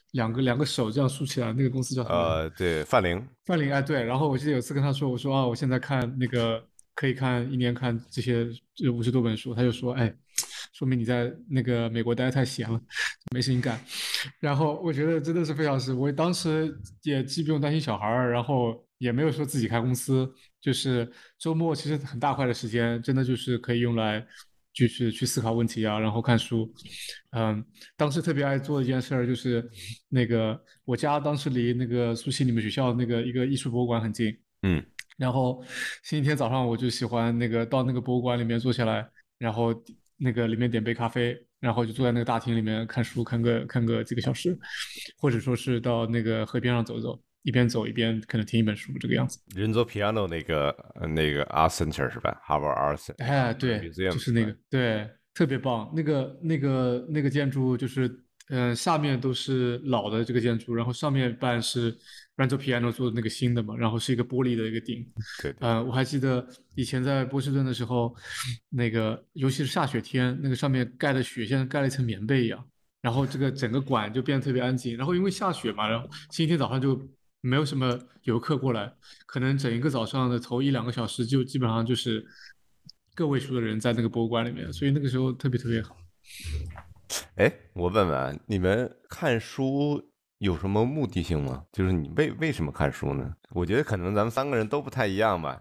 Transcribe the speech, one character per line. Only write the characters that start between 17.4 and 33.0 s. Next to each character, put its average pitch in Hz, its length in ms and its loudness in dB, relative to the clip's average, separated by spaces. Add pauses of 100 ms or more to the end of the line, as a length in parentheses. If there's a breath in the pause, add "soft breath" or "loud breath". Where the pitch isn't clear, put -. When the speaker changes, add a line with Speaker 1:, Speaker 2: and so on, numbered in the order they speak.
Speaker 1:
不 151 80 0
用 151 100 2
担 147 100 2
心 156 100 2
小 123 180 -2
孩 104 80 -4
儿， 120 260 2
然 123 100 2
后 120 420 0 (140)
也 123 120 0
没 127 120 2
有 156 100 4
说 143 120 -2
自 135 140 -2
己 113 80 2
开 113 140 2
公 127 140 2
司， 131 360 2 (300 soft breath)
就 139 120 0
是 123 380 0 (280 loud breath)
周 160 160 -2
末 160 200 2
其 143 140 -4
实 151 80 0
很 135 240 -8
大 143 140 2
块 135 120 0
的 123 80 2
时 117 140 -4
间， 117 340 0
真 131 140 2
的 131 80 2
就 127 100 2
是 123 240 -2
可 120 160 -2
以 120 60 2
用 120 160 2
来 110 280 2 (500 loud breath)
就 127 120 6
是 117 240 0
去 120 140 -2
思 123 160 0
考 113 120 0
问 117 140 2
题 110 200 -2
啊， 107 120 2
然 110 140 2
后 113 80 0
看 117 180 4
书。 113 320 0 (600 loud breath)
嗯， 110 340 0 (320 loud breath)
当 147 160 0
时 165 80 0
特 156 140 -2
别 139 100 0
爱 139 140 0
做 139 200 -2
的 131 60 0
一 - 20 0
件 127 140 2
事 131 140 -4
儿 123 120 0
就 127 80 0
是， 117 320 0 (440 loud breath)
那 127 160 4
个， 110 340 2 (240 soft breath)
我 127 100 -2
家 147 240 2
当 147 160 0
时 143 140 -2
离 123 240 2
那 123 140 0
个 117 280 0
苏 123 160 -4
西 131 140 0
你 123 80 4
们 113 100 2
学 107 60 -4
校 127 240 0
那 120 140 0